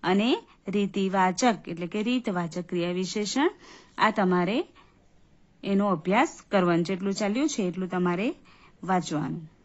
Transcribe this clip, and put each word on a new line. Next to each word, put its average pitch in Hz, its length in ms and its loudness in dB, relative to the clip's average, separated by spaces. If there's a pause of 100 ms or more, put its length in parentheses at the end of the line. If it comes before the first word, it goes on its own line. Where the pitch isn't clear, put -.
અને 214 340 2 (300)
રીતિવાચક 190 1000 0
એટલે 170 180 -8
કે 214 160 -4
રીતવાચક 180 680 -4
ક્રિયા 175 220 -2
વિશેષણ, 208 600 0 (460)
આ 214 140 2
તમારે 185 520 2 (1000)
એનો 196 240 2
અભ્યાસ 196 540 2 (100)
કરવાનો. 175 320 4
જેટલું 190 300 -2
ચાલ્યું 220 360 0
છે 233 140 -2
એટલું 180 260 -4
તમારે 180 460 0 (480)
વાંચવાનું. 160 680 -2 (140)